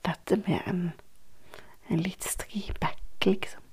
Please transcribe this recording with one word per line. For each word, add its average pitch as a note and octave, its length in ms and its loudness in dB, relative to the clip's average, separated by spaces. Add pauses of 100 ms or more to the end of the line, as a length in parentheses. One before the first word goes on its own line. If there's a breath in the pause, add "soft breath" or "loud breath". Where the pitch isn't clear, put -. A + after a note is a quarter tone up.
dette - 380 2
med F3+ 260 2
en, F3+ 80 2 (1120 loud breath)
en D#3+ 80 4
litt F#3 240 -2
stri - 400 -4 (160)
bekk, - 480 2
liksom. - 440 2